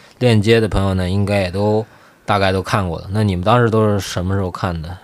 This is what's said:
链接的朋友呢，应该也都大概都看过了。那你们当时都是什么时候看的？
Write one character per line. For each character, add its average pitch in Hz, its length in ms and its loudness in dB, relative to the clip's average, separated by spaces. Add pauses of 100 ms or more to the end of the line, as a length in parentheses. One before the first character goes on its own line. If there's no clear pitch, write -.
(200)
链 117 200 4
接 113 180 4
的 110 80 2
朋 98 160 0
友 95 120 0
呢， 92 160 -2
应 101 160 0
该 101 160 0
也 90 80 -4
都 107 340 0 (400)
大 104 140 0
概 98 120 2
都 95 120 0
看 98 260 -2
过 80 120 -6
了。 87 100 -14
那 104 120 0
你 98 140 2
们 90 80 -4
当 117 180 4
时 117 60 4
都 110 180 2
是 104 140 0
什 92 240 -6
么 95 100 -2
时 98 60 -2
候 92 100 -4
看 87 300 -6
的？ 87 240 -12